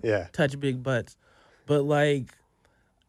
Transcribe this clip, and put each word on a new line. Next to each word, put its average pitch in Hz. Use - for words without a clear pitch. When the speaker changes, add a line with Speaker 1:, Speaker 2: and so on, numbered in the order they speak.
Speaker 1:
Yeah. 101
Speaker 2:
touch 143
big 131
butts. 123
But, 147
like, 147